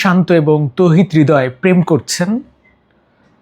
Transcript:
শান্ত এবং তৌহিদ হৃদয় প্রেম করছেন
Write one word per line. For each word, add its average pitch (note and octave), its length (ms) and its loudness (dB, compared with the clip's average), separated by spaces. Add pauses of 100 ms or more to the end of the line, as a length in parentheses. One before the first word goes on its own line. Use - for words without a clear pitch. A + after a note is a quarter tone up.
শান্ত F3+ 260 0 (140)
এবং D3+ 160 0 (180)
তৌহিদ F3+ 400 2
হৃদয় D3 320 2 (120)
প্রেম F#3 180 2 (120)
করছেন F3 400 -4 (1120)